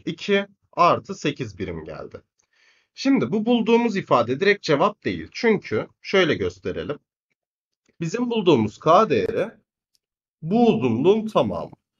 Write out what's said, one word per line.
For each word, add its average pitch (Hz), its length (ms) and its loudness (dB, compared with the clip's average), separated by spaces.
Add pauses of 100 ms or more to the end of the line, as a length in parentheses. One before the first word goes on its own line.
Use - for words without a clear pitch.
iki 196 400 -4 (260)
artı 165 420 0
sekiz 139 440 -6
birim 85 260 -10
geldi. 76 380 -16 (720)
Şimdi 269 380 0
bu 214 140 -2
bulduğumuz 233 500 2
ifade 131 440 0
direkt 196 220 0
cevap 165 420 0
değil. 87 280 -6
Çünkü 165 540 -2 (160)
şöyle 175 320 0
gösterelim. 90 640 -6 (1000)
Bizim 220 300 -6
bulduğumuz 170 480 2
k 175 320 4
değeri 110 400 -2 (920)
bu 220 260 4
uzunluğun 160 580 2
tamamı. 95 460 -2 (280)